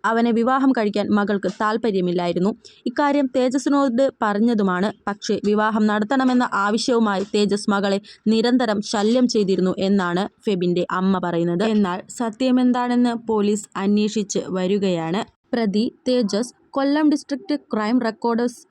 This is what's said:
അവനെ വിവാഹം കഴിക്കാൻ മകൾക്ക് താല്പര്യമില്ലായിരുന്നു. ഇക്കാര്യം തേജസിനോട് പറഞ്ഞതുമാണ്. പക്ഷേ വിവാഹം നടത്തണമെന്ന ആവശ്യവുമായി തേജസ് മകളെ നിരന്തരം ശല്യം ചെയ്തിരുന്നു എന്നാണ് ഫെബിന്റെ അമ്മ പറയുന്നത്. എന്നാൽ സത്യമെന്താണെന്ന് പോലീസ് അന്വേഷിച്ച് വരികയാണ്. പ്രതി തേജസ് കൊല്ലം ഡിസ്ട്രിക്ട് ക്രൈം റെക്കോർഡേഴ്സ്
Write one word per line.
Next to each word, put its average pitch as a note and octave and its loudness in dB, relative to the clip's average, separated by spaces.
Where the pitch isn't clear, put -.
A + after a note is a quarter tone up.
അവനെ A#3 2
വിവാഹം C4 2
കഴിക്കാൻ G#3 0
മകൾക്ക് G3 -2
താല്പര്യമില്ലായിരുന്നു. F#3 0
ഇക്കാര്യം C#4+ 0
തേജസിനോട് C4+ 2
പറഞ്ഞതുമാണ്. G#3 0
പക്ഷേ G3+ -4
വിവാഹം G#3+ 2
നടത്തണമെന്ന B3 0
ആവശ്യവുമായി G#3 0
തേജസ് G3+ 0
മകളെ G3 0
നിരന്തരം A3+ 2
ശല്യം A#3 2
ചെയ്തിരുന്നു F#3 2
എന്നാണ് F#3 0
ഫെബിന്റെ F3 0
അമ്മ F#3+ 2
പറയുന്നത്. F3 0
എന്നാൽ F#3 0
സത്യമെന്താണെന്ന് B3 0
പോലീസ് G#3 0
അന്വേഷിച്ച് G#3 0
വരികയാണ്. F#3 -2
പ്രതി A3 0
തേജസ് B3 -2
കൊല്ലം C#4+ 2
ഡിസ്ട്രിക്ട് D4 -4
ക്രൈം A3 0
റെക്കോർഡേഴ്സ് A#3 -4